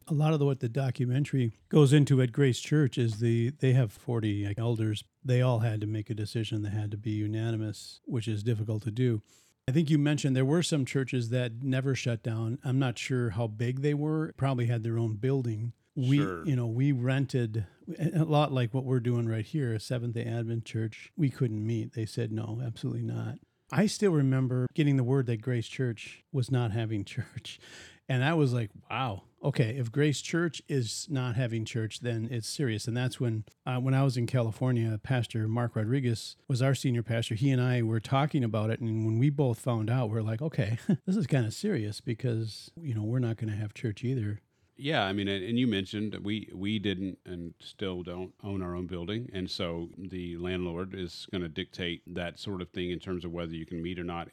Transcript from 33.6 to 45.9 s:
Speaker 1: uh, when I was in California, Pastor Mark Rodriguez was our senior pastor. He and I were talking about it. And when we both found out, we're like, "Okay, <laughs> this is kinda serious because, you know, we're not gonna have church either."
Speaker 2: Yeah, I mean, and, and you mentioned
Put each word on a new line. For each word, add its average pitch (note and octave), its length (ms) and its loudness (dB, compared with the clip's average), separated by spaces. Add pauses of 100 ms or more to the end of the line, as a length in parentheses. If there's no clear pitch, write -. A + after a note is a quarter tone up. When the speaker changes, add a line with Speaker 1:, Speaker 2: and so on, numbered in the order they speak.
Speaker 1:
uh, B2+ 140 -2
when C3 160 2
I C3+ 80 6
was B2+ 140 4
in A#2 100 0
California, A#2 760 2
Pastor A2+ 460 0
Mark A#2 280 0
Rodriguez A#2 600 0 (120)
was B2 140 2
our C3+ 140 4
senior A#2+ 280 0
pastor. A#2 300 -2
He C#3 160 2
and C3 120 4
I B2 200 4
were A2+ 180 2
talking C#3 440 2
about G#2+ 260 0
it. A2+ 100 -2
And A2 260 0
when A2 120 2
we C#3+ 140 6
both C#3 280 2
found A2+ 300 0
out, A#2+ 220 0
we're A2+ 100 -2
like, A2 220 -4
"Okay, A#2 340 -2 (100)
<laughs> F3 200 0
this F#3 100 2
is F3 100 0
kinda A#2+ 220 2
serious A2+ 520 -2
because, A2+ 680 -4 (100)
you D3 140 -4
know, G#2+ 100 -2
we're A#2 160 0
not A2+ 180 0
gonna G#2+ 180 -4
have G#2 180 -6
church - 300 -6
either." A2+ 380 -2 (380)
Speaker 2:
Yeah, C#3 260 0
I F#2+ 60 0
mean, G2+ 160 0
and, G2 160 -2
and A#2 140 -2
you B2+ 80 4
mentioned G#2 460 0